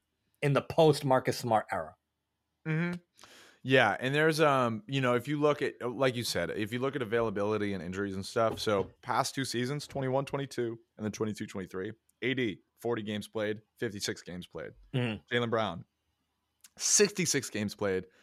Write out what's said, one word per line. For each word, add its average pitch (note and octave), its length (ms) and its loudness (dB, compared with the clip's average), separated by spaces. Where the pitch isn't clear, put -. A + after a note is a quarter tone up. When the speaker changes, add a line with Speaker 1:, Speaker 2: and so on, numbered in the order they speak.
Speaker 1:
in D3 100 2
the B2+ 80 4
post D3+ 440 4
Marcus B2+ 340 2
Smart A2+ 340 2
era. E2 220 -4
Speaker 2:
Mm-hmm. F3 300 -2
Yeah, B2 360 6
and C3 160 -2
there's, D#3 260 4
um, C3 460 4
you C3+ 140 -2
know, B2 140 4
if A#2+ 120 0
you D3 140 -2
look D3 220 4
at, B2+ 100 0
like B2 320 0
you A#2+ 80 -4
said, F2 280 -2
if G#2 220 -4
you B2 60 -2
look C3+ 160 -2
at C#3 80 -4
availability G#2 680 0
and F#2 100 -6
injuries F#2+ 320 -4
and F#2+ 100 -6
stuff, A2+ 360 0
so G2 300 0
past B2+ 320 -2
two C3+ 100 -4
seasons, B2+ 440 -4
twenty-one, C3+ 360 -2
twenty-two, B2 540 -6
and G#2 80 -8
then G#2+ 60 -2
twenty-two, G#2+ 360 -4
twenty-three, F#2+ 460 -8
A B2+ 120 0
D, A#2+ 240 -2
forty A#2 220 -2
games G#2 240 -6
played, G#2+ 320 -4
fifty-six G#2 420 -6
games F2 240 -12
played. - 240 -12
Speaker 1:
Mm-hmm. A#2+ 400 -4
Speaker 2:
Jaylen A#2+ 160 0
Brown, G#2+ 340 -2
sixty-six - 720 2
games G#2 240 -4
played, F#2+ 300 0